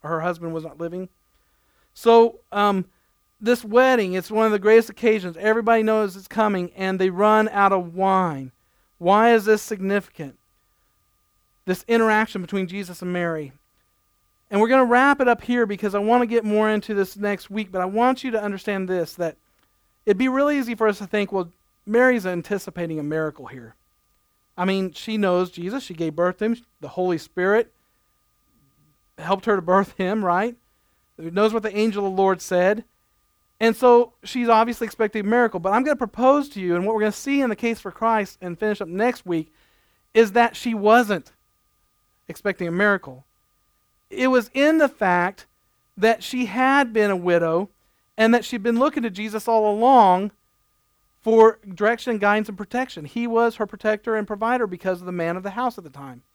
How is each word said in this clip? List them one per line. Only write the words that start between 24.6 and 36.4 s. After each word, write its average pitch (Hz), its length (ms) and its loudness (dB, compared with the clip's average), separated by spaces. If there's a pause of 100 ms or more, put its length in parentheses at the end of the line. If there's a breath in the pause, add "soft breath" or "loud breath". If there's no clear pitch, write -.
mean, 190 280 -2
she - 220 -10
knows 180 360 0
Jesus. 196 320 -8
She - 100 -16
gave 160 220 -6
birth 180 240 -2
to 214 60 -4
him. 233 120 -2 (240)
The 147 60 -12
Holy 180 320 -4
Spirit 202 520 -2 (1500)
helped 180 260 -4
her 208 120 0
to 185 40 -4
birth 185 340 0
him, 196 300 -4
right? 196 300 -2 (640)
Who 160 120 -14
knows 208 240 0
what 226 80 -4
the 202 160 -6
angel 208 300 0
of 190 80 -6
the 185 40 0
Lord 190 220 2
said. 190 420 0 (760)
And 226 160 2
so 240 380 4 (100)
she's 240 260 -4
obviously 233 360 2
expecting 214 360 -4
a 196 60 -6
miracle. 226 320 2
But 190 140 -2
I'm 247 100 2
gonna 285 120 -2
propose 262 540 0